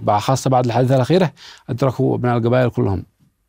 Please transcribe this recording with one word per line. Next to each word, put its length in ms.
بعد، 180
خاصة 300
بعد 140
الحادثة 320
الأخيرة 360
أدركوا 460
أبناء 200
القبائل 340
كلهم، 320